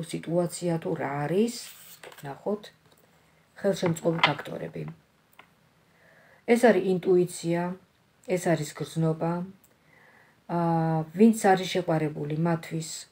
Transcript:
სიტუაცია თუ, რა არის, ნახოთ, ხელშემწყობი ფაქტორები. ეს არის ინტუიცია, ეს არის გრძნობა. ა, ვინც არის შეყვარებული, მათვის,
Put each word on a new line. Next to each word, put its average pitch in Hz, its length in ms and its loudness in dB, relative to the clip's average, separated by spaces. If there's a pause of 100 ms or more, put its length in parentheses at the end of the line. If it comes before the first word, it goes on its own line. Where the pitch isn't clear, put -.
სიტუაცია 165 760 -2
თუ, 175 160 -4
რა 139 260 -4
არის, 185 360 0 (640)
ნახოთ, 190 440 -6 (960)
ხელშემწყობი 170 640 0
ფაქტორები. 156 640 -4 (1700)
ეს 233 140 6
არის 190 240 8
ინტუიცია, 180 760 2 (680)
ეს 180 160 -2
არის 151 280 0
გრძნობა. 160 600 -2 (1200)
ა, 175 80 0 (480)
ვინც 214 340 6
არის 185 300 4
შეყვარებული, 156 680 -2
მათვის, 165 540 -2 (220)